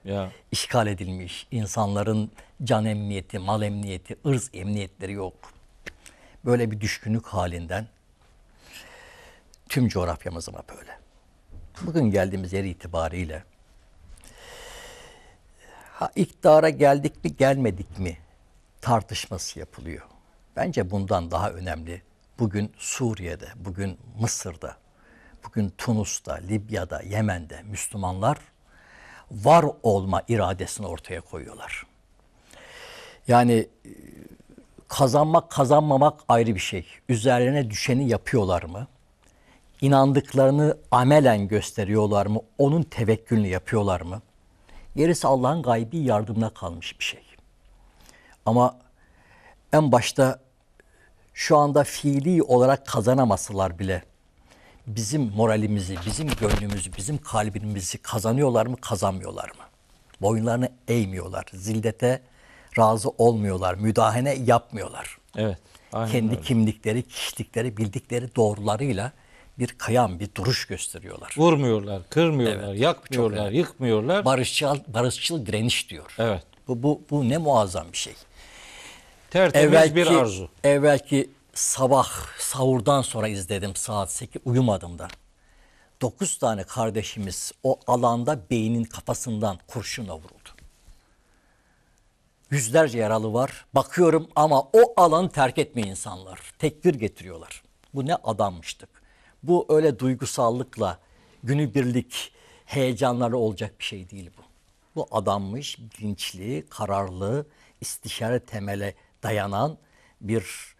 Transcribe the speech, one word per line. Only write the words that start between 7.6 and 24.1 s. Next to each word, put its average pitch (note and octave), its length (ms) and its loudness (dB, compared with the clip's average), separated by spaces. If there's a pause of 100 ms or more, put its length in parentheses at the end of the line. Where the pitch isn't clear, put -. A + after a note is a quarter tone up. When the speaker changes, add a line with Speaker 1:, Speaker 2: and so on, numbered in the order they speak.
Speaker 2:
tüm B2 200 2
coğrafyamız F2 600 -4
ama F#2+ 140 -16 (140)
böyle. - 220 -20 (840)
Bugün D3+ 280 2
geldiğimiz F#2+ 420 0
yer G2 120 -2
itibariyle E2 800 -6 (2500)
ha, - 240 -6
iktidara D#3+ 520 6
geldik C#3+ 560 2
mi, - 120 -4
gelmedik B2+ 640 0
mi F2 180 -6 (640)
tartışması - 800 -4
yapılıyor. - 480 -14 (500)
Bence A2 340 -2
bundan F#2+ 400 -2
daha E2+ 200 -2
önemli E2+ 520 -10 (380)
bugün G#2 380 -2
Suriye'de, F#2 800 -6
bugün F#2+ 420 -8 (220)